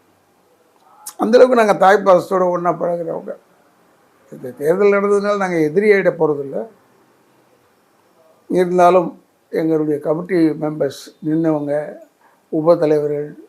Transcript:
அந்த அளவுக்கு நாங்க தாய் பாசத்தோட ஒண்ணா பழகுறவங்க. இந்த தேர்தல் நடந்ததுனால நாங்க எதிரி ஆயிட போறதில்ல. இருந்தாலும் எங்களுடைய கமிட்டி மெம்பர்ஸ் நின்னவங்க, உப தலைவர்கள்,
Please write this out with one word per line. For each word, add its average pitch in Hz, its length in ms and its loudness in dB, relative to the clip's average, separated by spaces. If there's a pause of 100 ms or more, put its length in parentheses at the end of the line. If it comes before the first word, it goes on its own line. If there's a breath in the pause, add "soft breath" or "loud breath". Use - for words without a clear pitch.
(1160)
அந்த 220 200 2
அளவுக்கு 247 280 4
நாங்க 202 100 2
தாய் 196 300 4
பாசத்தோட 185 440 2
ஒண்ணா 175 220 -2
பழகுறவங்க. 170 640 -6 (960)
இந்த 135 200 -14
தேர்தல் 180 400 0
நடந்ததுனால 202 460 0
நாங்க 185 220 -2
எதிரி 165 320 2
ஆயிட 180 240 2
போறதில்ல. 156 520 -4 (1800)
இருந்தாலும் 180 760 2 (280)
எங்களுடைய 156 500 -2
கமிட்டி 165 500 0
மெம்பர்ஸ் 151 680 -6 (100)
நின்னவங்க, 151 680 -4 (540 soft breath)
உப 165 280 2
தலைவர்கள், 147 580 -2 (140)